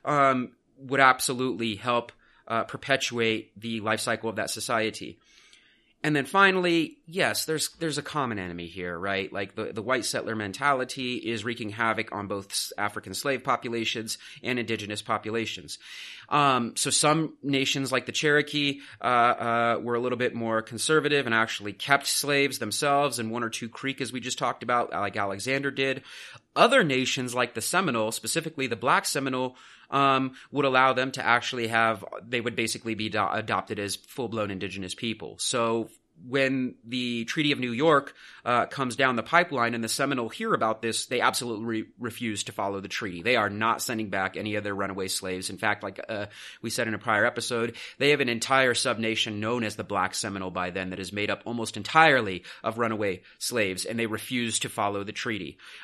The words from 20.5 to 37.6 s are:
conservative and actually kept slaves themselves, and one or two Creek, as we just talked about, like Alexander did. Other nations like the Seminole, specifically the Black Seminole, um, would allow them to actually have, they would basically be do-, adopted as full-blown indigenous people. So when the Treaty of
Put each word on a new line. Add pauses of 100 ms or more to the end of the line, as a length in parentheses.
conservative
and
actually
kept
slaves
themselves,
and
one
or
two
Creek,
as
we
just
talked
about,
like
Alexander
did. (500)
Other
nations
like
the
Seminole,
specifically
the
Black
Seminole, (340)
um, (180)
would
allow
them
to
actually
have, (180)
they
would
basically
be
do-,
adopted
as
full-blown
indigenous
people.
So (380)
when (100)
the
Treaty
of